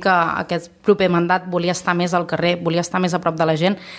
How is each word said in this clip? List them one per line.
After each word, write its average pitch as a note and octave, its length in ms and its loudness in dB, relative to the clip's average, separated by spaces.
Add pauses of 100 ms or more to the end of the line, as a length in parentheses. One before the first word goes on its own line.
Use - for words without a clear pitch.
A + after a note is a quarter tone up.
que G3 80 4
aquest E3+ 560 -2 (180)
proper G3 240 4
mandat F3 400 0
volia F3 240 0
estar F3 240 -2
més F3 160 0
al E3+ 160 0
carrer, E3+ 220 0 (100)
volia E3 160 0
estar F#3 240 -2
més F3+ 80 0
a F3+ 80 0
prop E3+ 160 -2
de D#3+ 140 2
la D#3+ 100 2
gent. F#3+ 160 2 (240)